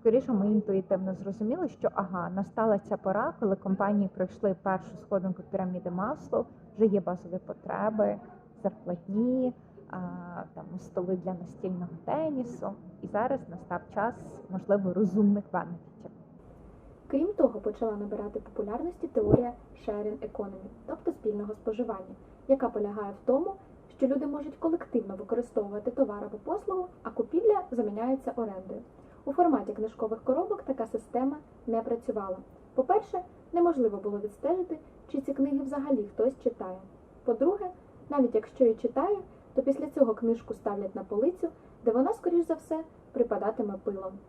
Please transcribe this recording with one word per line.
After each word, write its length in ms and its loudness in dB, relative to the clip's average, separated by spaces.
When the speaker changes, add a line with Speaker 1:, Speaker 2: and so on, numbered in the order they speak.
Speaker 1:
Скоріше, 320 4
ми 140 4
інтуїтивно 640 0
зрозуміли, 540 -4
що, 260 -2
ага, 360 -4
настала 500 0
ця 180 -4
пора, 420 0
коли 160 2
компанії 600 0
пройшли 480 0
першу 340 -2
сходинку 540 -2
піраміди 400 -4
Маслоу, 540 -2
вже 100 6
є 160 4
базові 440 -6
потреби, 760 0
зарплатні, 920 0
а, 80 -10
там, 120 -14
столи 360 -2
для 180 -4
настільного 580 -6
тенісу. 680 -4
І 60 -12
зараз 320 0
настав 320 -8
час, 220 0
можливо, 440 2
розумних 500 6
бенефітів. 580 -6
Speaker 2:
Крім 260 2
того, 260 4
почала 320 -2
набирати 480 -6
популярності 680 -6
теорія 460 4
sharing 420 -6
economy, 520 -8
тобто 260 -4
спільного 420 -4
споживання, 640 -6
яка 220 4
полягає 420 -4
в 140 -14
тому, 280 2
що 180 0
люди 200 0
можуть 280 -8
колективно 600 -2
використовувати 760 -4
товар 340 0
або 120 -10
послугу, 500 -4
а 60 -8
купівля 520 4
заміняється 640 -2
орендою. 460 -6
У 80 -4
форматі 400 4
книжкових 500 -4
коробок 380 0
така 260 -4
система 500 -2
не 140 0
працювала. 560 -4
По-перше, 460 2
неможливо 440 4
було 220 -4
відстежити, 600 -2
чи 140 -4
ці 120 -4
книги 260 2
взагалі 440 2
хтось 300 2
читає. 340 -2
По-друге, 460 2
навіть 260 4
якщо 300 4
і 100 6
читає, 420 0
то 80 4
після 280 0
цього 240 6
книжку 400 0
ставлять 420 -4
на 80 -6
полицю, 460 2
де 60 6
вона, 220 4
скоріш 320 2
за 80 0
все, 300 -4
припадатиме 640 0
пилом. 300 -6